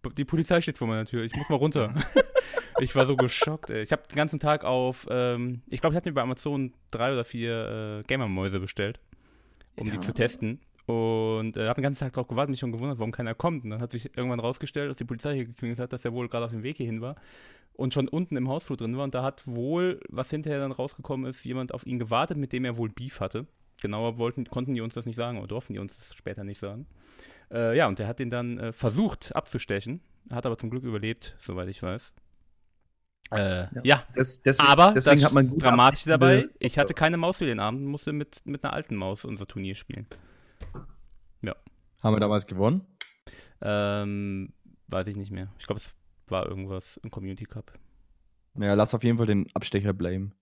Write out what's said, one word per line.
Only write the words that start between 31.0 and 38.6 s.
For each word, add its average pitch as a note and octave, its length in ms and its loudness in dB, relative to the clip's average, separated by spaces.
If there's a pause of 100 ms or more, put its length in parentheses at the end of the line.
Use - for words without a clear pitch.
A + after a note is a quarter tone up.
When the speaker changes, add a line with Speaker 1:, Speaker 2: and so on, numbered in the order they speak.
Speaker 1:
soweit F#2 300 -8
ich - 140 -12
weiß. F2+ 300 -8 (1160)
Äh, G2 320 0
Speaker 2:
Ja. - 60 -8 (140)
Speaker 1:
ja. C3+ 200 6 (120)
Speaker 2:
Des-, - 280 0
deswegen, C#3 260 8
Speaker 1:
Aber F3 260 12
Speaker 2:
deswegen C#3+ 220 10
Speaker 1:
das C#3+ 80 8
Speaker 2:
hat C3 80 6
man C3+ 160 8
gut A#2+ 140 0
Speaker 1:
Dramatische B2+ 460 8
dabei, C3 300 10
Speaker 2:
absichtende - 260 -4
Speaker 1:
ich B2+ 120 0
hatte C#3+ 160 4
keine E3 240 2
Maus E3+ 200 0
für F3 80 -2
den A2+ 140 0
Abend A2+ 220 -2
und C#3 60 -4
musste D3 260 -6
mit, D3 320 -8
mit C#3 180 -8